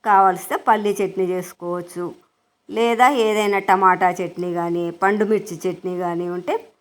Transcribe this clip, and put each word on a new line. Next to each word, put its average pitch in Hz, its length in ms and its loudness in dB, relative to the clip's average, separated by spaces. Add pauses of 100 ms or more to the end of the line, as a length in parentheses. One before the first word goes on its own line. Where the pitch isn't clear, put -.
కావలిస్తే 196 520 4 (120)
పల్లి 208 300 2
చట్నీ 190 260 -2 (100)
చేసుకోవచ్చు, 175 680 -8 (640)
లేదా 233 380 2 (200)
ఏదైనా 208 320 0 (100)
టమాటా 185 400 4 (120)
చట్నీ 175 340 -6
కానీ, 170 300 -2 (180)
పండు 208 280 2
మిర్చి 202 340 -2
చట్నీ 180 300 -6 (100)
కానీ 175 220 -4 (100)
ఉంటే 180 180 -6 (260)